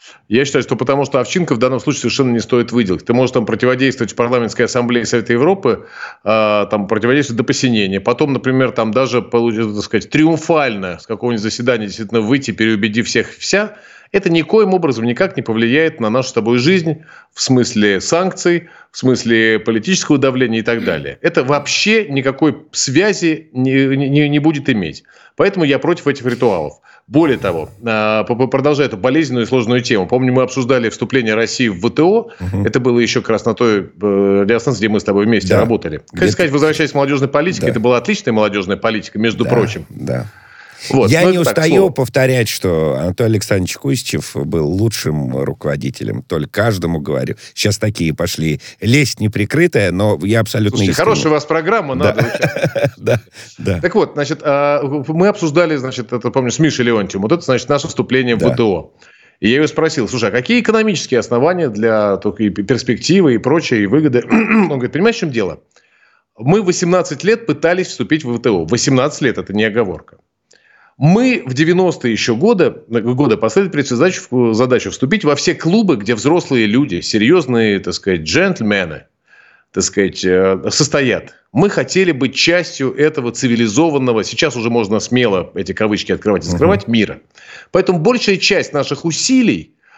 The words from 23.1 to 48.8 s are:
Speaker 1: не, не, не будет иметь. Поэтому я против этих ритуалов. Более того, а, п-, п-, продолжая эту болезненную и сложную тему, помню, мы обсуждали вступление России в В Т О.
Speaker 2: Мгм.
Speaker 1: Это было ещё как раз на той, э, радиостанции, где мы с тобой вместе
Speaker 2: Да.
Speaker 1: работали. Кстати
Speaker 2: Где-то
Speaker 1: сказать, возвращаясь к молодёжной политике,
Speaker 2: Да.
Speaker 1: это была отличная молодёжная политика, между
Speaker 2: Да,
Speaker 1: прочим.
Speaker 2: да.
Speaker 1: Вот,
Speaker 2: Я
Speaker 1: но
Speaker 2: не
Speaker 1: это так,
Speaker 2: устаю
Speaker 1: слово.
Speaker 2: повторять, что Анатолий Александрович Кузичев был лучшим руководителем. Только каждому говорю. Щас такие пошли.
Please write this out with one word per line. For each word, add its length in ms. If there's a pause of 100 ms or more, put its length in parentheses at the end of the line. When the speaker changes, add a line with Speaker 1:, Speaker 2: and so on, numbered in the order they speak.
Speaker 1:
не, 440
не, 320
не 120
будет 300
иметь. 340 (320)
Поэтому 280
я 140
против 300
этих 180
ритуалов. 540 (260)
Более 320
того, 320 (140)
а, 400
п-, 120
п-, 100
продолжая 400
эту 100
болезненную 480
и 40
сложную 320
тему, 260
помню, 260
мы 100
обсуждали 480
вступление 440
России 340
в 120
В 100
Т 120
О. 260 (100)
Speaker 2:
Мгм. 280
Speaker 1:
Это 120
было 220
ещё 200
как 100
раз 160
на 80
той, 260
э, 640
радиостанции, 380
где 80
мы 120
с 40
тобой 220
вместе 240
Speaker 2:
Да. 100
Speaker 1:
работали. 380
Кстати 200
Speaker 2:
Где-то 140
Speaker 1:
сказать, 200
возвращаясь 400
к 20
молодёжной 340
политике, 380
Speaker 2:
Да. 60
Speaker 1:
это 80
была 160
отличная 360
молодёжная 440
политика, 420
между 260
Speaker 2:
Да, 60
Speaker 1:
прочим. 380
Speaker 2:
да. 380 (600)
Speaker 1:
Вот, 220
Speaker 2:
Я 140
Speaker 1:
но 60
Speaker 2:
не 60
Speaker 1:
это 80
так, 140
Speaker 2:
устаю 180
Speaker 1:
слово. 160
Speaker 2:
повторять, 560
что 500
Анатолий 340
Александрович 440
Кузичев 580
был 320
лучшим 720
руководителем. 840
Только 260
каждому 520
говорю. 340 (200)
Щас 220
такие 380
пошли. 480 (180)